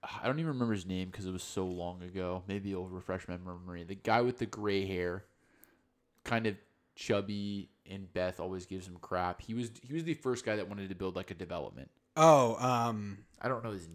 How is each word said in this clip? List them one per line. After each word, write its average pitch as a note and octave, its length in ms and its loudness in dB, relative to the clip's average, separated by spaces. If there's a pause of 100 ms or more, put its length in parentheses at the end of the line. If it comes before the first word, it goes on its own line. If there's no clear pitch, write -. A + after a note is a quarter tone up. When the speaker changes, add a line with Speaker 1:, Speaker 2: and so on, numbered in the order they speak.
Speaker 1:
I - 220 -8
don't C#3 140 2
even D#3+ 120 0
remember A#2+ 220 2
his F#2 120 0
name F#2 260 -2
'cause F#2+ 140 -8
it F#2 60 -2
was F#2 120 -4
so F#2+ 220 -2
long F2+ 380 -4
ago. F2+ 440 -4
Maybe G2 240 -2
it'll F#2 180 -4
refresh F#2 380 -4
my F2+ 100 -6
memory. F2+ 460 -10
The F#2 120 -10
guy A2+ 260 4
with B2 180 2
the A#2+ 60 0
gray G2+ 400 0
hair, F2+ 400 -2 (1000)
kind A2+ 240 0
of G#2 100 -2 (380)
chubby, G2+ 760 0 (160)
and F#2+ 280 -12
Beth F#2 260 0
always F2+ 260 -4
gives F#2 220 -8
him F2+ 100 -14
crap. F2+ 440 -2
He A2 120 -8
was, A#2 180 -4 (100)
he B2+ 120 -12
was E3 100 -2
the E3 120 0
first B2 300 -2
guy G#2+ 120 2
that F#2+ 100 -2
wanted G2 220 -6
to F#2+ 60 -4
build, F#2 200 -2
like, F#2 160 -6
a - 20 -6
development. E2 560 -6 (280)
Speaker 2:
Oh, C#3+ 400 10
um, A#2 600 2 (220)
Speaker 1:
I - 60 -2
don't A#2+ 160 -2
know A2+ 80 -6
his F2+ 240 -8